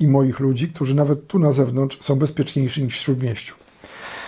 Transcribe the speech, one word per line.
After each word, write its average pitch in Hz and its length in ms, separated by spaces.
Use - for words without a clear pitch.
i 151 80
moich 135 320
ludzi, 135 280
którzy 135 260
nawet 147 320
tu 202 120
na 151 140
zewnątrz 131 480
są 139 160
bezpieczniejsi 139 680
niż 120 140
w - 40
Śródmieściu. 127 520